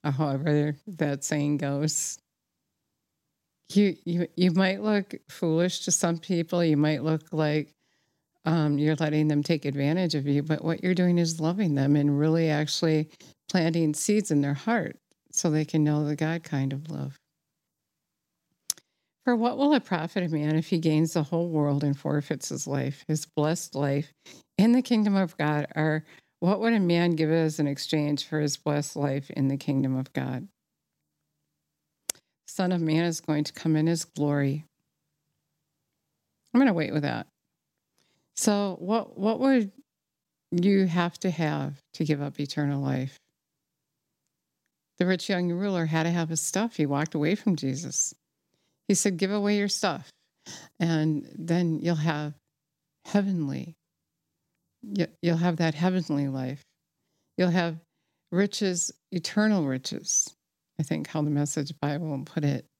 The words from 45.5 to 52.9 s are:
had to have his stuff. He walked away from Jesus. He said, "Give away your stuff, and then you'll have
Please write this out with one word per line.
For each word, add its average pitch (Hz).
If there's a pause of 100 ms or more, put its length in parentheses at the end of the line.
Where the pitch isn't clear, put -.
had 160
to 170
have 170
his 160
stuff. 220
He 151
walked 143
away 156
from 208
Jesus. 143 (720)
He 208
said, 190
"Give 190
away 208
your 202
stuff, - (680)
and 160
then 165
you'll 170
have 151 (680)